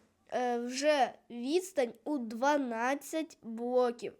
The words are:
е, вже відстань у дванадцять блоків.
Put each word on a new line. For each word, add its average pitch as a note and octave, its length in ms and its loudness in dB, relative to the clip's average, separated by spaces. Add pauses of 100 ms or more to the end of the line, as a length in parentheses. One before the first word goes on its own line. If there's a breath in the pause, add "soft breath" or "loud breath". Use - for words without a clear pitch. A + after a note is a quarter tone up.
(300)
е, B3 280 0
вже C4 560 2 (160)
відстань B3+ 640 0 (100)
у D4 140 -2
дванадцять C4 1200 -2
блоків. A#3+ 800 0